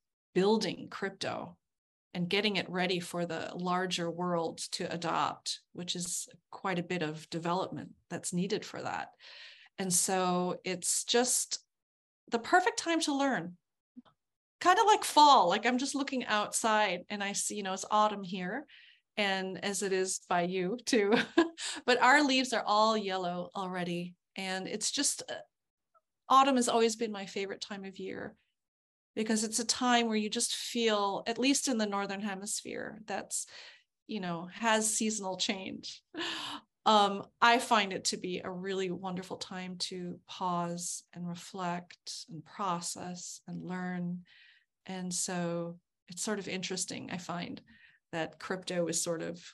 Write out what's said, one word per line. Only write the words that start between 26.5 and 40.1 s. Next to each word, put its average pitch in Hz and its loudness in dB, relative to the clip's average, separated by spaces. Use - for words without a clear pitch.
has 240 2
always 226 4
been 220 -4
my 196 -6
favorite 196 -6
time 196 -10
of 190 -12
year, 196 -8
because 220 0
it's 220 -2
a 226 -4
time 240 4
where 220 0
you 214 0
just 233 -2
feel, 208 0
at 226 -2
least 269 2
in 247 0
the 214 2
Northern 196 -2
Hemisphere, - -6
that's, - -6
you 214 -6
know, 175 -4
has 220 2
seasonal 208 -2
change. - -6
Um, 202 6
I 233 8
find 208 4
it 147 -4
to - 0
be 180 -6
a 190 -8
really 185 -4
wonderful 185 -6
time 185 -10
to 180 -6